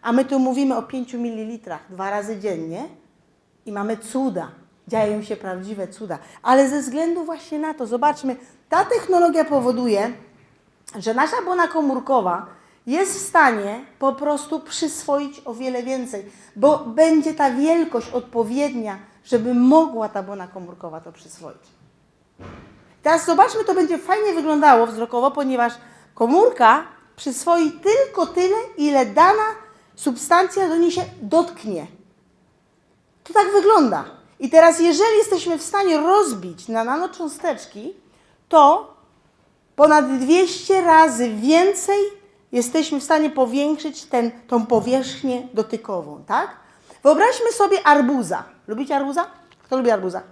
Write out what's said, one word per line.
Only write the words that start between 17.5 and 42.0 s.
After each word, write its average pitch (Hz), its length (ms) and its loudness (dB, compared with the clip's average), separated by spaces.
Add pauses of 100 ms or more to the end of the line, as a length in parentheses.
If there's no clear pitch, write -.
wielkość 311 600 0
odpowiednia, 233 880 -4 (260)
żeby 240 300 -2
mogła 254 540 4
ta 202 140 -8
błona 190 240 -14
komórkowa 175 540 -16
to 165 120 -20
przyswoić. - 500 -20 (1400)
Teraz 320 240 0
zobaczmy, 415 380 4
to 453 100 0
będzie 330 240 0
fajnie 403 360 -2
wyglądało 294 520 4
wzrokowo, 233 440 -2
ponieważ 262 420 -2 (420)
komórka 277 680 4 (340)
przyswoi 320 560 -2
tylko 453 540 0
tyle, 370 300 0 (200)
ile 285 300 2
dana 359 380 4 (520)
substancja 370 720 0
do 320 80 -2
niej 339 140 2
się 359 140 -4 (180)
dotknie. 220 640 -2 (1400)
To - 80 -18
tak 403 200 2
wygląda. 330 520 4 (360)
I 269 100 -4
teraz, 330 300 8
jeżeli 359 380 4
jesteśmy 349 400 0
w - 40 -10
stanie 392 340 0
rozbić 294 720 0
na 226 160 -2
nanocząsteczki, 302 1120 -6 (540)
to 330 460 4 (840)
ponad 277 420 4
dwieście 349 600 2
razy 320 500 4
więcej 330 680 2 (540)